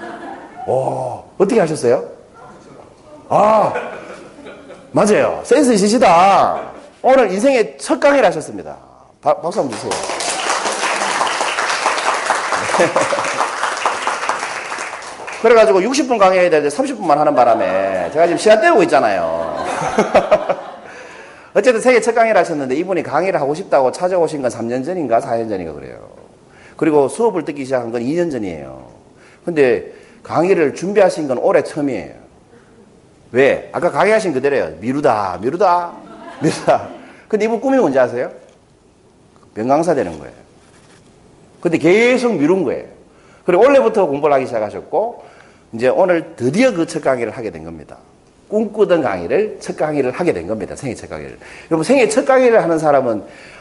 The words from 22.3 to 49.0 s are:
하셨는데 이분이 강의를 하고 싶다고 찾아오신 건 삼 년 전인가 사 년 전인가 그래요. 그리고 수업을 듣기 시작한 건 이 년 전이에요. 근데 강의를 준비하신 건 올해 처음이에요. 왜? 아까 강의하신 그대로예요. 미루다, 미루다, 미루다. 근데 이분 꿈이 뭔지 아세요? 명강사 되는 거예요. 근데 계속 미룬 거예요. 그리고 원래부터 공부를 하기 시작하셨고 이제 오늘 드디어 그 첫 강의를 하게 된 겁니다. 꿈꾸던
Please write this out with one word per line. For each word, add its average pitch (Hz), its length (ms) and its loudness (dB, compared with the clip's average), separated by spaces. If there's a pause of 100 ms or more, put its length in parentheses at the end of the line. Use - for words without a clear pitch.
하셨는데 147 340 -2
이분이 175 280 -2
강의를 156 360 0
하고 143 140 -2
싶다고 151 380 2
찾아오신 165 500 -2
건 127 80 -2
삼 113 180 -6
년 127 160 -4
전인가 135 380 0
사 127 160 -2
년 113 100 -4
전인가 90 260 -6
그래요. 62 360 -16 (680)
그리고 151 320 4
수업을 180 380 -2
듣기 143 200 -8
시작한 123 260 -4
건 120 100 -4
이 131 140 -2
년 175 160 0
전이에요. 73 560 -8 (580)
근데 139 480 2 (300)
강의를 156 500 0
준비하신 180 540 0
건 123 100 -2
올해 170 260 2
처음이에요. 113 500 -6 (1200)
왜? 120 400 2
아까 156 200 -2
강의하신 185 420 2
그대로예요. 123 460 -2
미루다, 110 640 0
미루다, 175 500 0 (500)
미루다. 143 460 0 (400)
근데 208 180 0
이분 226 160 -2
꿈이 269 160 2
뭔지 147 220 2
아세요? 123 320 0 (1200)
명강사 143 400 0
되는 92 260 -4
거예요. 64 140 -18 (1300)
근데 165 160 0
계속 233 580 4
미룬 160 280 2
거예요. 82 220 -4 (600)
그리고 180 180 4
원래부터 226 440 4
공부를 143 280 0
하기 135 120 0
시작하셨고 113 760 -6 (500)
이제 117 140 0
오늘 165 480 2
드디어 196 380 2
그 165 120 -2
첫 151 180 -6
강의를 117 320 -2
하게 110 160 -8
된 80 120 -14
겁니다. 82 340 -16 (500)
꿈꾸던 202 540 0